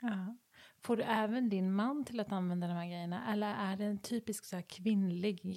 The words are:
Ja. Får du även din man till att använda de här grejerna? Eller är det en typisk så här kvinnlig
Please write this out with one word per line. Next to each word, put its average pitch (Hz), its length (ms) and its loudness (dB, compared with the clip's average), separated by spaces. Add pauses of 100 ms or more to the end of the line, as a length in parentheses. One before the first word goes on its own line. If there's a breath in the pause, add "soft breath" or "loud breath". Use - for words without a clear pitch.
Ja. 214 360 -2 (440 loud breath)
Får 240 160 0
du 226 60 2
även 220 460 2
din 190 260 2
man 254 300 2
till 233 160 -4
att 208 120 -4
använda 180 340 0
de 175 60 -2
här 175 140 -2
grejerna? 175 460 -4
Eller 208 220 0
är 196 220 0
det 208 80 -2
en 208 140 0
typisk 226 460 -4
så - 120 -6
här 175 60 -2
kvinnlig 190 800 2 (140)